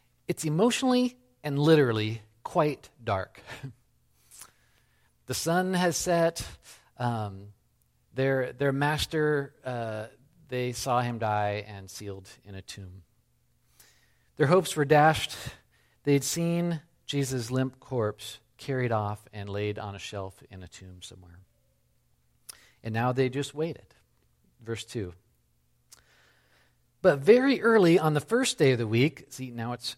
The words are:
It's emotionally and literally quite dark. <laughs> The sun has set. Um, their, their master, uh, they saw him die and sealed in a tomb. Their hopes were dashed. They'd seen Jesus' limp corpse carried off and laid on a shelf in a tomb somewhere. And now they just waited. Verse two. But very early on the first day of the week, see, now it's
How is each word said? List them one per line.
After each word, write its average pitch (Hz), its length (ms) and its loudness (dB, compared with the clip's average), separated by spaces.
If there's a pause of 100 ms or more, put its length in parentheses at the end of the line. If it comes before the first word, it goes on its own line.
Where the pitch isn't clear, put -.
(280)
It's - 160 -6
emotionally 247 720 2 (260)
and 143 160 -2
literally 120 640 4 (200)
quite 151 460 -2 (140)
dark. 98 380 -4 (220)
<laughs> 135 100 -14 (1500)
The 127 80 -4
sun 180 400 0
has 180 220 2
set. 170 500 0 (520)
Um, 104 500 -4 (640)
their, 131 400 -2
their 139 200 -2
master, 147 840 -2 (100)
uh, 113 420 -8 (420)
they 123 240 -4
saw 123 280 -2
him 120 180 -2
die 104 480 -2
and 98 220 -16
sealed 98 400 -14 (160)
in 98 120 -16
a 92 40 -12
tomb. 92 420 -16 (1300)
Their 147 120 4
hopes 175 260 4
were 151 100 2
dashed. 151 500 4 (680)
They'd 143 220 4
seen 170 560 -2 (260)
Jesus' 127 440 -4
limp 127 280 -2
corpse - 600 -6 (180)
carried 127 320 -4
off 104 420 -4
and 101 160 -12
laid 104 300 -4
on 104 160 -10
a 98 40 -12
shelf 95 520 -12
in 92 120 -16
a 87 60 -16
tomb 90 340 -20
somewhere. 90 360 -20 (1400)
And 110 100 -8
now 120 200 0
they 127 160 2
just 139 260 -6
waited. 160 320 -6 (760)
Verse 110 220 -8
two. 92 300 -8 (1900)
But 151 200 4
very 247 420 6
early 202 360 6
on 156 160 2
the 147 60 2
first 247 380 -2
day 135 140 6
of 117 60 2
the 117 80 -2
week, 120 440 0
see, 127 200 -12
now 117 220 -8
it's - 260 -10